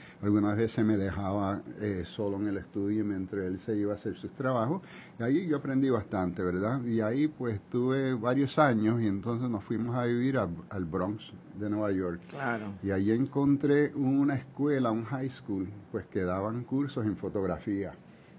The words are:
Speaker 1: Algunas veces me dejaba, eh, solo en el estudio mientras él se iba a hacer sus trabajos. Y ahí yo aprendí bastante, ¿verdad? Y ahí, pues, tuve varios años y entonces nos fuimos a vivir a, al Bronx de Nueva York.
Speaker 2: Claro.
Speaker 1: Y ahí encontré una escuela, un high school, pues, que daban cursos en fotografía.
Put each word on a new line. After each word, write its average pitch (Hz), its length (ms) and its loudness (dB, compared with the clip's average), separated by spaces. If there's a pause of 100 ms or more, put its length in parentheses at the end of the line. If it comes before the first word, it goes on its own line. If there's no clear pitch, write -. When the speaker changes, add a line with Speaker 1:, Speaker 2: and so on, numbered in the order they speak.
(220)
Speaker 1:
Algunas 104 360 4
veces 113 260 2
me 107 140 4
dejaba, 98 640 -2 (180)
eh, 98 260 -2
solo 101 300 -4
en 104 140 -2
el 98 80 -2
estudio 104 480 -2
mientras 95 400 -4
él 92 140 -4
se 107 180 -2
iba 104 160 0
a - 20 -4
hacer 98 220 -6
sus - 160 -12
trabajos. 131 480 0 (380)
Y 117 40 -4
ahí 156 240 2
yo 151 80 2
aprendí 135 340 2
bastante, 98 540 0
¿verdad? 104 400 0
Y 113 160 0
ahí, 127 300 2
pues, 117 400 -4
tuve 131 440 2
varios 127 460 2
años 117 420 6
y 110 60 4
entonces 117 420 0
nos 104 140 -2
fuimos 117 320 -2
a 123 80 0
vivir 123 340 2
a, 98 120 2 (200)
al 98 140 -4
Bronx 92 480 -2 (260)
de 104 120 -4
Nueva 104 240 0
York. 90 260 -2 (100)
Speaker 2:
Claro. 117 440 -4 (100)
Speaker 1:
Y 98 80 0
ahí 98 200 2
encontré 139 840 4
una 139 400 2
escuela, 131 560 0
un 113 140 0
high 131 240 -4
school, 98 380 -6 (240)
pues, 101 160 -4
que 101 140 -2
daban 98 420 -2
cursos 135 420 -2
en 101 100 0
fotografía. 95 800 -2 (460)